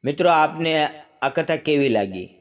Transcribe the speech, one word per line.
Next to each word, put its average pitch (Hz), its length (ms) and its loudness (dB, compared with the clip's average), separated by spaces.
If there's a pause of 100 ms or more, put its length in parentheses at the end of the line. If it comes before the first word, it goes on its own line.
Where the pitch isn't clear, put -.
મિત્રો, 147 260 0
આપને 160 580 2 (340)
આ 135 60 0
કથા 160 280 -2
કેવી 143 320 0
લાગી? 98 400 -2 (120)